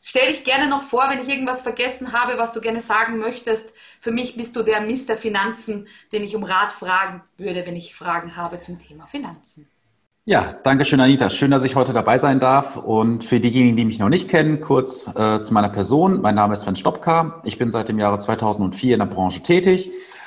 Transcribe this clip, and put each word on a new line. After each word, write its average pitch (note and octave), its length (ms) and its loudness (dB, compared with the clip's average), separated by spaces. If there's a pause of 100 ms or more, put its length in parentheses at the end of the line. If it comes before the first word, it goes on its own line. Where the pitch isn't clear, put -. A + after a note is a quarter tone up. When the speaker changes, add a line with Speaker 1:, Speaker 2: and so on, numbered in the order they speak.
Speaker 1:
Stell C4+ 260 0
dich D4+ 160 -4
gerne C4+ 240 0
noch C#4 160 -2
vor, B3 260 0
wenn C4 100 -2
ich B3+ 100 -8
irgendwas C4 320 -4
vergessen B3 500 -6
habe, B3 260 -2
was A#3 140 -2
du A3+ 80 -8
gerne A3+ 220 -4
sagen A3+ 360 -2
möchtest. A3 560 -4 (280)
Für A#3 100 -6
mich B3 240 -4
bist A3+ 220 -8
du A3+ 40 -4
der G#3+ 200 0
Mister A3+ 340 -4
Finanzen, G#3 720 -4 (240)
den G#3 100 -4
ich G#3 140 -8
um G#3 80 -4
Rat F#3 300 0
fragen F#3 500 -4 (140)
würde, F3+ 280 -6
wenn F3 120 -10
ich - 180 -16
Fragen E3+ 400 -6
habe F3 240 -8
zum F3 180 -14
Thema D3+ 300 -20
Finanzen. F3 600 -14 (560)
Speaker 2:
Ja, C#3 240 2 (140)
danke C3+ 200 4
schön, C#3 160 4
Anita. C3 300 6
Schön, C#3 220 0
dass C3+ 120 4
ich C3 140 0
heute B2+ 160 2
dabei A2+ 240 4
sein C3+ 240 4
darf. C3+ 340 4
Und A2+ 480 0
für A#2+ 160 2
diejenigen, A#2+ 380 4
die A#2 80 2
mich G#2+ 140 -2
noch G2+ 100 2
nicht F3+ 180 2
kennen, D#3 320 2
kurz, - 560 0
äh, G#2+ 260 2
zu G#2+ 120 -2
meiner G#2 160 4
Person. C3 500 2
Mein G#2 160 2
Name G#2 180 4
ist G2+ 100 -6
Sven G2 120 -2
Stopka. E3 680 -2
Ich A2 120 -8
bin A#2 140 -2
seit A2 160 -4
dem A2 120 -2
Jahre G2+ 200 2
zweitausendvier G#2+ 760 0
in G#2+ 40 0
der G#2 60 2
Branche F#2 360 -2
tätig F#3 500 2 (360)